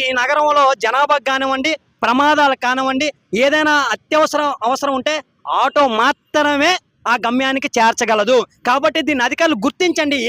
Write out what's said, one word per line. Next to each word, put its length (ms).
ఈ 40
నగరంలో 500
జనాభాకు 420
కానివ్వండి, 480
ప్రమాదాలకు 640
కానివ్వండి, 420
ఏదైనా 400
అత్యవసరం 560
అవసరం 300
ఉంటే 160
ఆటో 240
మాత్రమే 720
ఆ 60
గమ్యానికి 420
చేర్చగలదు. 600
కాబట్టి 360
దీన్ని 260
అధికారులు 380
గుర్తించండి. 500